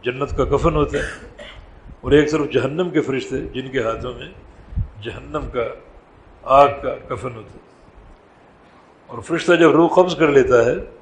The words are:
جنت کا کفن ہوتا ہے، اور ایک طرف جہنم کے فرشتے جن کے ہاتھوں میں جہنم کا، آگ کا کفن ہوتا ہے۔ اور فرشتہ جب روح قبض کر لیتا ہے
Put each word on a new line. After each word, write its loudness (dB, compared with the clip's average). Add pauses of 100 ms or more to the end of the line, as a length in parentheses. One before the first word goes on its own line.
جنت -6
کا 0
کفن 0
ہوتا -2
ہے، -6 (920)
اور 0
ایک 4
طرف -2
جہنم -2
کے 0
فرشتے -6 (140)
جن -10
کے -4
ہاتھوں -6
میں -16 (760)
جہنم -10
کا، -4 (800)
آگ 6 (140)
کا -6 (140)
کفن -10
ہوتا -20
ہے۔ -20 (1500)
اور -12
فرشتہ -2
جب 6
روح 6
قبض 4
کر 2
لیتا 4
ہے 0 (260)